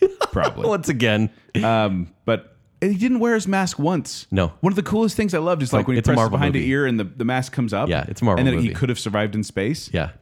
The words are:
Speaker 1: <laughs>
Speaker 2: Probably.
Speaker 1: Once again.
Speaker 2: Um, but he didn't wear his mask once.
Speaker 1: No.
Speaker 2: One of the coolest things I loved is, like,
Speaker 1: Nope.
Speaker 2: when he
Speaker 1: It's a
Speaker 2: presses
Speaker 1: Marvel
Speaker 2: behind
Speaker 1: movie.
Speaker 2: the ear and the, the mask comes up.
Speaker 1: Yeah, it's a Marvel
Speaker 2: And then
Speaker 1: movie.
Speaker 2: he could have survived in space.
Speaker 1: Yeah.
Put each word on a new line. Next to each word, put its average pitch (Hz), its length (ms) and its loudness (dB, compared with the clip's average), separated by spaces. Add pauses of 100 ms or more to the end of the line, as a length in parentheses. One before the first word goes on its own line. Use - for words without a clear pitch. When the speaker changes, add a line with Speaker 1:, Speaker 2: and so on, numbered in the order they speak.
(140)
Speaker 1:
<laughs> - 180 -6
Speaker 2:
Probably. - 360 0
Speaker 1:
Once 202 200 -2
again. 110 420 2 (320)
Speaker 2:
Um, 104 460 0 (160)
but - 320 -4 (240)
he 196 160 0
didn't 247 240 0
wear 233 140 2
his 196 120 -2
mask 190 320 -2
once. 156 540 -2
Speaker 1:
No. 92 200 2 (100)
Speaker 2:
One 190 100 2
of 175 40 -8
the 202 60 0
coolest 214 340 0
things 208 160 -2
I 175 60 0
loved 160 240 0
is, 123 100 -2
like, 104 100 2
Speaker 1:
Nope. - 60 -8
Speaker 2:
when 127 60 2
he 120 60 2
Speaker 1:
It's - 80 2
a - 20 4
Speaker 2:
presses 123 80 4
Speaker 1:
Marvel 117 200 2
Speaker 2:
behind 139 160 2
Speaker 1:
movie. 135 120 0
Speaker 2:
the 131 60 2
ear 139 140 2
and 120 120 2
the, 104 60 0
the 113 200 -6
mask 127 280 -2
comes 117 200 -2
up. 107 160 0
Speaker 1:
Yeah, 76 200 0
it's - 120 -10
a 120 40 2
Marvel 98 160 4
Speaker 2:
And 131 80 4
then 120 80 2
Speaker 1:
movie. - 120 2
Speaker 2:
he 87 60 -4
could 120 140 0
have 120 100 -2
survived 104 380 -2
in 107 80 0
space. 107 480 -4
Speaker 1:
Yeah. 80 180 -2 (120)